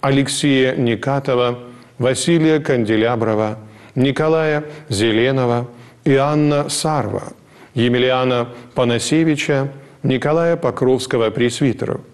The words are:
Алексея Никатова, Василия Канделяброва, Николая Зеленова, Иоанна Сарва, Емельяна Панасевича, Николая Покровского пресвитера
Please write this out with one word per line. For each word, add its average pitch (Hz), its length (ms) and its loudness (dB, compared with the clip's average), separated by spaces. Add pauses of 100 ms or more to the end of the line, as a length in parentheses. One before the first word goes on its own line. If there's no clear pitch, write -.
Алексея 139 720 2
Никатова, 123 800 0 (380)
Василия 156 640 2
Канделяброва, 110 1000 0 (340)
Николая 151 680 0 (260)
Зеленова, 120 760 0 (360)
Иоанна 147 640 2
Сарва, 123 640 -4 (400)
Емельяна 123 760 0 (260)
Панасевича, 139 1000 0 (300)
Николая 160 560 0
Покровского 127 720 0
пресвитера 123 680 -2 (160)